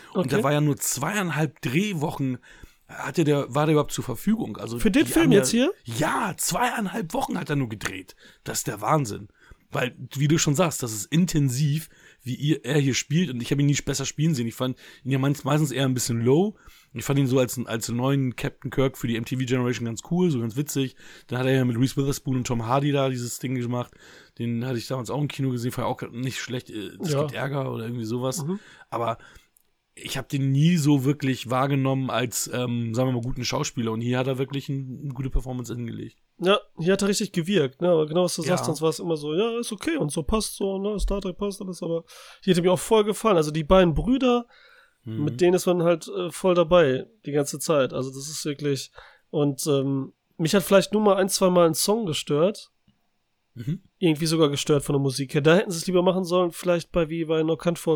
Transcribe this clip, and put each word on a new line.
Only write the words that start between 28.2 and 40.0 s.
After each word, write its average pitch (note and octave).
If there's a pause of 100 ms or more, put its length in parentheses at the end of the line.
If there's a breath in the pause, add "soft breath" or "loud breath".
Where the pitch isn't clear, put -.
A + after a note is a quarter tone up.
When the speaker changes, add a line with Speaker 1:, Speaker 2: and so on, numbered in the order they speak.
Speaker 2:
Mhm. F#3+ (300 loud breath)
Speaker 1:
Aber A#2 (800 soft breath)
ich -
hab C3
den C3+
nie D#3
so C#3+
wirklich C3
wahrgenommen C3+
als, A#2
ähm, A#2+
sagen B2+
wir B2+
mal, A#2+
guten B2+
Schauspieler. B2
Und A2
hier B2
hat B2+
er C3
wirklich C3+
ein, C3+
eine C#3
gute C3
Performance B2
hingelegt. A2+ (200)
Speaker 2:
Ja, F#3+ (180)
hier E3+
hat F#3+
er G3+
richtig G3+
gewirkt, E3
ne? F3
Aber D#3
genau E3
was E3+
du F3
Speaker 1:
Ja. D3
Speaker 2:
sagst, B2+
sonst D3+
war D#3+
es D#3
immer E3+
so, D3+
ja, A3+
ist A#3
okay D4
und D#3